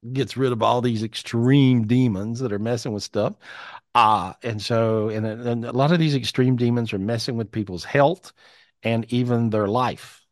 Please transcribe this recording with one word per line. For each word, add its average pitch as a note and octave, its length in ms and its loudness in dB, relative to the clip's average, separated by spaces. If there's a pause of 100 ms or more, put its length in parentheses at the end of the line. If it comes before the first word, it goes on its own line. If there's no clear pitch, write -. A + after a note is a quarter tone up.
(140)
gets B2+ 220 -2
rid B2+ 160 2
of A2+ 120 -2
all A#2 180 2
these A2+ 220 0
extreme B2 800 4
demons A#2 540 0
that B2+ 120 -4
are G2+ 80 -4
messing A#2 340 -4
with G#2 100 -6
stuff. A2 320 -2 (600)
Uh, G#2+ 380 4 (100)
and A2 180 -6
so, A2 480 0
and, G#2+ 160 -4
and A#2 400 -4
a A#2+ 80 -10
lot C3+ 180 2
of F3 80 2
these D#3 160 2
extreme B2+ 400 0
demons A#2+ 380 0
are G2+ 60 -2
messing A2+ 380 -4
with A2+ 140 -6
people's F#2+ 340 -6
health C#3+ 480 0 (500)
and A2+ 300 -2
even A#2+ 380 0
their G#2+ 160 0
life A#2 640 -4